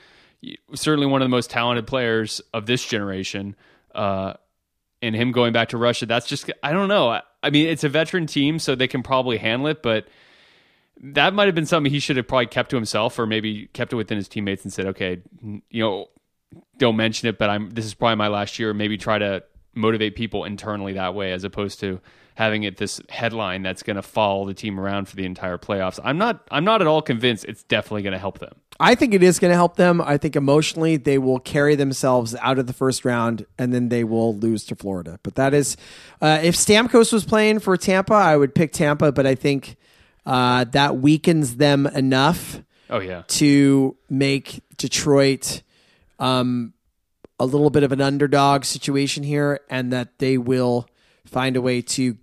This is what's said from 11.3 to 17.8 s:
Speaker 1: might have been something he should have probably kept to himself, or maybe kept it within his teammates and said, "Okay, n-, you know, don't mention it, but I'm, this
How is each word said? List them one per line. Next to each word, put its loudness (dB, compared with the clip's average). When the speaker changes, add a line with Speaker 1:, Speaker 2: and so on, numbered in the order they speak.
Speaker 1:
might 2
have 2
been 0
something 2
he -2
should -2
have -2
probably 0
kept -4
to -2
himself, -2
or -2
maybe -4
kept -6
it -4
within -4
his -6
teammates -6
and -10
said, -6
"Okay, -6
n-, -14
you -6
know, -4
don't 4
mention -2
it, -4
but 0
I'm, -4
this -8